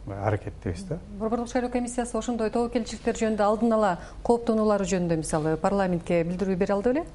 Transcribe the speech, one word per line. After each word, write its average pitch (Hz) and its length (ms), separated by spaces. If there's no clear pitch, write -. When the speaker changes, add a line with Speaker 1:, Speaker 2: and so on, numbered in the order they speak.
Speaker 1:
аракеттейбиз 98 800
да. - 140
Speaker 2:
Борборлук 233 300
шайлоо 247 220
комиссиясы 240 440
ошондой 220 360
тобокелчиликтер - 640
жөнүндө, 220 260
алдын 220 320
ала 208 260
кооптонуулары 220 640
жөнүндө, 175 320
мисалы, 156 400
парламентке 180 680
билдирүү 185 320
бере 196 180
алды 202 180
беле? 339 220